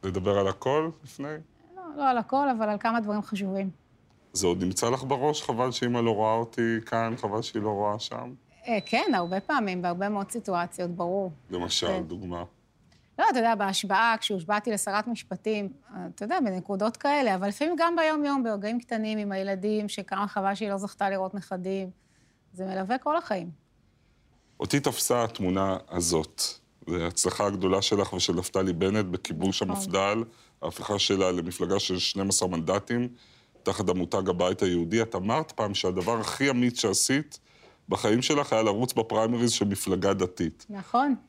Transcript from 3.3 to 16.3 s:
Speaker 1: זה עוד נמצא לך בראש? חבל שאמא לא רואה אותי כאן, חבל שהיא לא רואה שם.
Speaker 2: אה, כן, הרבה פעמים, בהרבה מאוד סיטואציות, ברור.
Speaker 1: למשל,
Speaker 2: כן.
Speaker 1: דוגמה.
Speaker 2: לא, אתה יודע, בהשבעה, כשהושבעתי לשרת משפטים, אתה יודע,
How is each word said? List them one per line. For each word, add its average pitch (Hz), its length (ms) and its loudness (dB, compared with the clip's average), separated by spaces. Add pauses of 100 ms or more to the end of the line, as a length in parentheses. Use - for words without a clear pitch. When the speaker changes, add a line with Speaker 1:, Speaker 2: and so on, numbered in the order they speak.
Speaker 1:
זה - 140 2
עוד 90 160 2
נמצא 98 260 0
לך 131 140 0
בראש? 139 400 0
חבל 127 280 0
שאמא 123 280 0
לא 117 120 4
רואה 110 220 4
אותי 117 520 0
כאן, 117 320 0
חבל 107 240 -2
שהיא 117 200 -4
לא 107 80 0
רואה 104 300 0
שם. 123 340 -10 (340)
Speaker 2:
אה, 226 180 0
כן, 302 280 0
הרבה 180 260 0
פעמים, 196 420 -2
בהרבה 180 280 -2
מאוד 202 220 -4
סיטואציות, 175 600 -4
ברור. 180 400 -2 (180)
Speaker 1:
למשל, 87 380 -2
Speaker 2:
כן. 95 160 -2
Speaker 1:
דוגמה. 87 400 -8 (760)
Speaker 2:
לא, 359 100 4
אתה 254 100 2
יודע, 226 160 4
בהשבעה, 202 640 2
כשהושבעתי 208 520 -2
לשרת 208 360 -2
משפטים, 208 600 -4 (460)
אתה 202 100 -8
יודע, 330 140 0